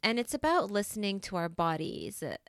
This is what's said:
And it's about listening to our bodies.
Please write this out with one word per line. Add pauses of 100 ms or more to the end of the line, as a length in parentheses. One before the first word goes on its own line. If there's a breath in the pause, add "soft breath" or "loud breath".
And
it's
about
listening
to
our
bodies. (260)